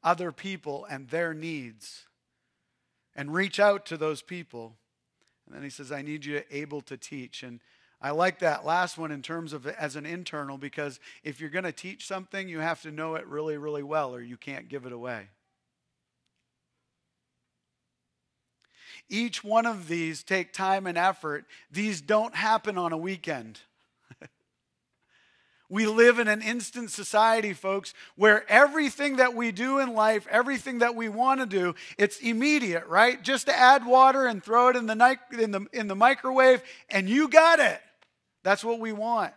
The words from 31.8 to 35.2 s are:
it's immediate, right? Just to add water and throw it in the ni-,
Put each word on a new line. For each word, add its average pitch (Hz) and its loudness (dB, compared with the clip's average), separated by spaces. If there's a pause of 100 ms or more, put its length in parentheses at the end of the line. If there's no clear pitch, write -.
it's - 0
immediate, 233 0
right? 233 4
Just 247 -4
to 277 0
add 254 8
water 262 6
and 214 -4
throw 240 6
it 254 4
in 233 -2
the 220 -2
ni-, 247 2